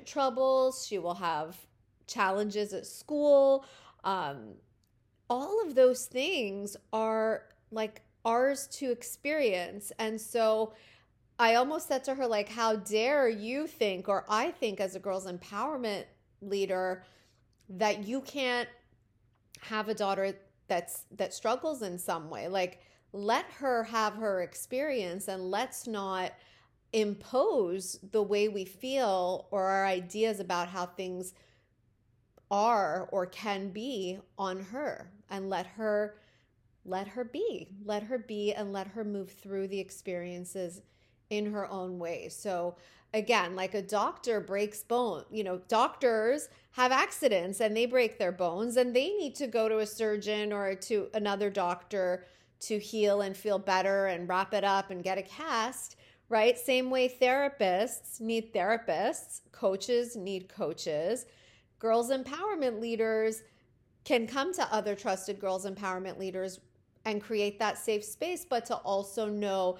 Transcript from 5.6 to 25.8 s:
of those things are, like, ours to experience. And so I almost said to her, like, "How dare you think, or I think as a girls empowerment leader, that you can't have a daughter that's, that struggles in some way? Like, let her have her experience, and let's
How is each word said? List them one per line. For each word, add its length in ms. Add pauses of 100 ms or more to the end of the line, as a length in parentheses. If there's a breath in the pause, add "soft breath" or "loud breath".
of 140
those 300
things 720 (160)
are, 500 (280)
like, 300 (240)
ours 420
to 240
experience. 1080
And 220
so 540 (640 loud breath)
I 160
almost 320
said 160
to 120
her, 120
like, 220
"How 260
dare 540
you 360
think, 440
or 180
I 240
think 300
as 120
a 60
girls 260
empowerment 800 (380)
leader, 640 (640 loud breath)
that 360
you 140
can't 480 (920)
have 260
a 60
daughter 440 (300)
that's, 440
that 220
struggles 480
in 160
some 320
way? 200
Like, 320 (320 soft breath)
let 380
her 340
have 300
her 260
experience, 880
and 200
let's 380